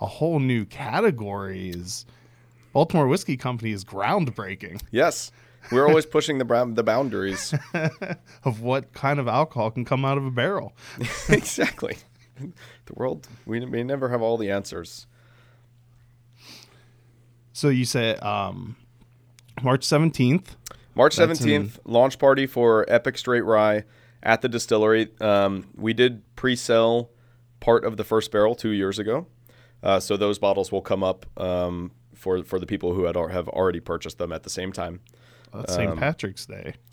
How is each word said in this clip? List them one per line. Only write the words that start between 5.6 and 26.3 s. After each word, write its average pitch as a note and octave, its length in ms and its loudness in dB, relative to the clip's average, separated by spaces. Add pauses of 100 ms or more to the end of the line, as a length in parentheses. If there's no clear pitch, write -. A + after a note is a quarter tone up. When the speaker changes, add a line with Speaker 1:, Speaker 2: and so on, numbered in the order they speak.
Speaker 2:
We're C3+ 140 6
always D#3 200 6
pushing D3+ 320 0
the C3 80 0
bra-, A#2+ 180 4
the A#2 200 -2
boundaries. G#2+ 680 -2 (460)
Speaker 1:
<laughs> - 460 -12
Of A2+ 180 -4
what B2+ 320 -2
kind C#3+ 260 0
of B2 80 -4
alcohol A#2 420 0
can A#2+ 140 -6
come C3+ 200 -2
out C#3 140 0
of C#3 60 -6
a C3+ 60 -4
barrel. C#3+ 420 -4 (300)
Speaker 2:
<laughs> - 260 -8
Exactly. - 680 0 (400)
The - 560 -18
world, C3 340 -6 (160)
we, A2+ 220 -4
we A#2+ 160 -4
never C3 260 -2
have A#2+ 140 0
all A2+ 160 2
the G#2 120 -2
answers. G2 560 -6 (2500)
Speaker 1:
So - 160 0
you B2+ 160 2
said, A#2 380 -2
um, G2+ 540 -6 (840)
March C3 220 2
seventeenth. D3+ 720 2 (380)
Speaker 2:
March C#3 220 6
Speaker 1:
That's E3 140 6
in E3 60 -2
Speaker 2:
seventeenth, D3 480 0
launch B2 340 4
party C3+ 280 4
for A#2 420 4
Epic A#2+ 300 2
Straight A#2+ 260 0
Rye G#2+ 400 4 (380)
at A2+ 200 2
the C3 60 0
distillery. A2 640 2 (100)
Um, G2 560 2
we A2 160 -2
did A#2+ 300 2 (140)